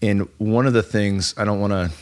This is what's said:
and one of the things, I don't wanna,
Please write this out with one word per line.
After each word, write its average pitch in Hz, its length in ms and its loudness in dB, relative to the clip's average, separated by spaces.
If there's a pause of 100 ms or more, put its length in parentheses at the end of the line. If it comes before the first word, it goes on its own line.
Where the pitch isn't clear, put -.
and 101 260 2 (120)
one 110 260 2
of 131 80 2
the 113 80 4
things, 101 560 -2
I 107 80 -2
don't 104 140 0
wanna, 95 320 -2 (100)